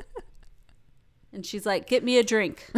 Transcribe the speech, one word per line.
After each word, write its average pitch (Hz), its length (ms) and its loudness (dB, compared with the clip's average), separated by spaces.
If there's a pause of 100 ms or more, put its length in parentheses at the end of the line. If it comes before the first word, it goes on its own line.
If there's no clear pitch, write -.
(1300)
And 190 120 -12
she's 202 180 -8
like, 196 220 0
"Get 247 180 2
me 247 140 6
a 240 40 8
drink, 214 560 -2